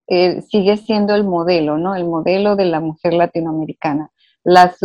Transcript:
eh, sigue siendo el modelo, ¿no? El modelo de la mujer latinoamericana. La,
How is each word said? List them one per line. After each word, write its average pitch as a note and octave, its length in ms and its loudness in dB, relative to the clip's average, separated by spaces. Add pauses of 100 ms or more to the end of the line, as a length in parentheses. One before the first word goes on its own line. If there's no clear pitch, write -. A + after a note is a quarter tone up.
eh, F3+ 360 2
sigue G#3 340 0
siendo G#3 380 0
el G#3 100 2
modelo, E3+ 520 0
¿no? F#3 180 -4
El F3 100 -4
modelo F#3 500 -2
de G3 100 0
la E3 140 -2
mujer D#3+ 340 -4
latinoamericana. D#3+ 1000 -4 (320)
La, F3+ 300 6 (120)